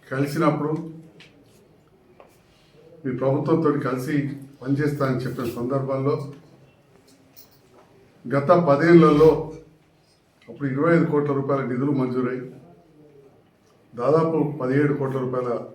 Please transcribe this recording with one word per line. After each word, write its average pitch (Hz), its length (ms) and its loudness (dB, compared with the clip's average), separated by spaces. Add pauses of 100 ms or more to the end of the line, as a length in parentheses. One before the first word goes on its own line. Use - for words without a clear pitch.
కలిసినప్పుడు 147 600 -2 (2250)
మీ 131 80 -4 (100)
ప్రభుత్వంతో 151 480 0 (160)
కలిసి 127 300 -6 (460)
పనిచేస్తా 143 480 -2
అని 127 140 -2
చెప్పిన - 220 -8 (140)
సందర్భంలో 135 560 -4 (2250)
గత 139 160 -2 (200)
పదేళ్లలో 156 600 8 (1200)
అప్పుడు 139 240 -8
ఇరవై 156 220 0
ఐదు - 180 4
కోట్ల 143 260 0
రూపాయల 135 300 -2
నిధులు 131 300 -2
మంజూరై 127 380 -4 (1600)
దాదాపు 160 360 2 (220)
పదిహేడు 135 400 0
కోట్ల 131 260 -4
రూపాయల 120 280 -4 (220)